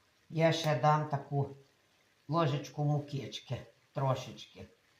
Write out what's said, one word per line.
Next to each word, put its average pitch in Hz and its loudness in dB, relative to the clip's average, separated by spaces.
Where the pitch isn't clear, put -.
я 160 4
ще 147 2
дам 151 4
таку 139 -2
ложечку 147 0
мукички, 135 -4
трошечки - -4